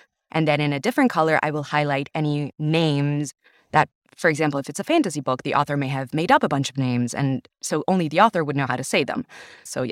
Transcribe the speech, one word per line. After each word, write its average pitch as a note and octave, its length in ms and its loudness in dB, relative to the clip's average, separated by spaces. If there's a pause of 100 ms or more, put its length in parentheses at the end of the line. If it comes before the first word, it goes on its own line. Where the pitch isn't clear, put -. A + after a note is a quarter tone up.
(300)
And D#3+ 160 0
then D3 140 2
in D3 120 0
a C#3 60 -2
different B3+ 320 2
color, D#3+ 320 2
I D#3 80 -2
will D3 140 -4
highlight C#3+ 500 -2
any D3 420 -2
names D3 800 0 (380)
that, D3+ 160 2 (280)
for E3+ 140 2
example, D3 300 0
if - 80 -10
it's D3 100 -8
a G3+ 60 -6
fantasy C#4+ 360 0
book, C3 220 -2
the C#3 140 -2
author C#3+ 200 0
may C#3 120 0
have C3+ 260 -6
made E3 160 0
up C4+ 140 6
a - 40 2
bunch C#3 220 -2
of - 80 -6
names, B2 340 0
and C3+ 360 -2 (120)
so - 280 -4
only F3+ 180 2
the D3+ 140 2
author F#3+ 240 4
would C#3+ 100 -2
know C#3 140 0
how B2 80 -2
to B2+ 80 -6
say F3+ 180 0
them. - 240 -4 (380)
So B2+ 280 -6